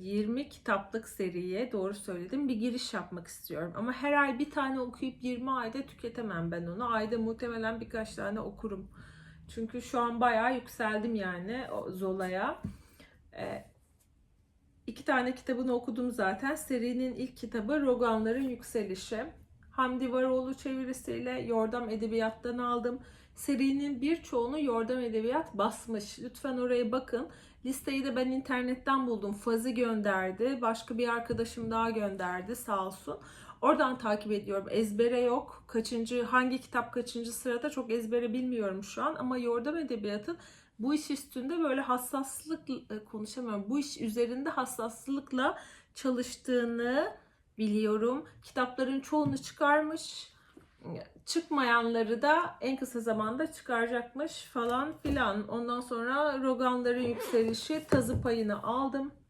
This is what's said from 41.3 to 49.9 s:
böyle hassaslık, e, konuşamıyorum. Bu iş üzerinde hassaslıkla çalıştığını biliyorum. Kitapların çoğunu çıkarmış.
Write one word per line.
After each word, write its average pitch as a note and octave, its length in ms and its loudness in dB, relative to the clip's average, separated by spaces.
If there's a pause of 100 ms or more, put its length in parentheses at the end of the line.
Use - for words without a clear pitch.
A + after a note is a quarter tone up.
böyle C#4 220 2
hassaslık, C4+ 880 -2
e, G#3+ 360 -6
konuşamıyorum. G#3+ 640 -6
Bu C#4 100 2
iş - 220 -4
üzerinde A#3+ 480 0
hassaslıkla C4 1080 -2 (380)
çalıştığını B3 1160 0 (460)
biliyorum. G#3+ 680 2 (180)
Kitapların C4 560 0
çoğunu C#4+ 380 2
çıkarmış. D4+ 920 2 (920)